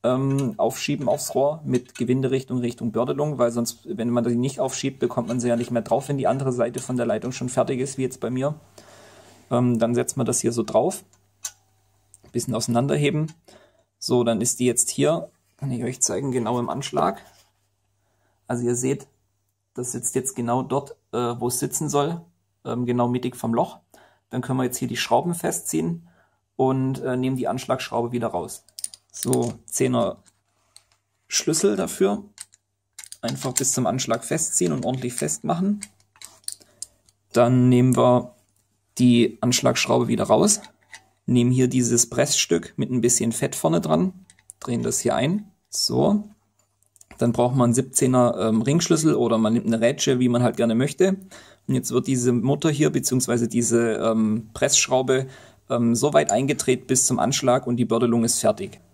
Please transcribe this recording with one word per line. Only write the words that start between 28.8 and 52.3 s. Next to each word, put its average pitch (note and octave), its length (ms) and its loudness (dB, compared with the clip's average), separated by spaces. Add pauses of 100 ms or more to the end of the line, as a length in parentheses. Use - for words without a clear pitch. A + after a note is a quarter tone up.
So, B2 440 0 (120)
Zehner B2 520 0 (1120)
Schlüssel G3 500 2
dafür. G3 460 0 (1000)
Einfach C3 320 -6
bis - 180 0
zum B2 160 0
Anschlag A#2+ 380 -2
festziehen D#3 480 -2
und C#3 120 -4
ordentlich B2+ 280 -4
festmachen. E3+ 640 -2 (1500)
Dann B2 380 6
nehmen B2 260 6
wir B2 400 4 (600)
die A#2+ 420 4
Anschlagschraube B2 680 2
wieder G#2+ 160 0
raus, F3+ 340 4 (680)
nehmen B2 260 4
hier B2+ 180 4
dieses A#2+ 400 2
Pressstück - 680 0
mit - 160 -2
ein B2+ 80 0
bisschen A#2+ 320 2
Fett - 240 -4
vorne E3 240 2
dran, E3 460 -2 (340)
drehen A#2+ 240 -4
das A2+ 160 -2
hier - 160 0
ein. F3+ 340 -2 (200)
So. G3+ 540 0 (960)
Dann A#2+ 140 2
braucht B2 240 2
man B2 120 4
einen A#2+ 60 4
siebzehner, B2+ 680 2
ähm, A2 220 2
Ringschlüssel D#3 540 2
oder A#2 220 2
man A2 160 2
nimmt A#2+ 140 0
eine A2+ 120 2
Rätsche, B2 400 2
wie B2 100 4
man A#2+ 140 2
halt A#2 140 0
gerne A2+ 180 2
möchte. F3+ 420 2 (500)
Und C3+ 60 0
jetzt B2+ 180 -2
wird B2+ 160 0
diese B2+ 240 2